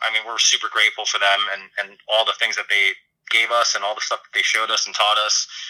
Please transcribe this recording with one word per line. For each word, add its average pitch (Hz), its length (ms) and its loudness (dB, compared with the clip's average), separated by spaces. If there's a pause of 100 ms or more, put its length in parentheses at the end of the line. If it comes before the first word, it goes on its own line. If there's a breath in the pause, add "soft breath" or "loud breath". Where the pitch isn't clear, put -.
I 110 80 -2
mean, 110 120 0
we're 113 160 -2
super - 280 2
grateful 107 360 0
for - 120 -2
them 98 360 2
and, 98 240 -10
and 101 200 -8 (120)
all 110 160 2
the 104 120 -2
things 110 200 0
that 104 120 -4
they 98 280 2 (320)
gave 117 200 2
us 120 240 2
and 101 100 -4
all 104 120 -2
the - 100 -8
stuff - 160 -4
that - 120 -18
they 104 120 2
showed 110 240 0
us 110 160 0
and 98 80 -10
taught 107 240 2
us. 107 300 0 (220 loud breath)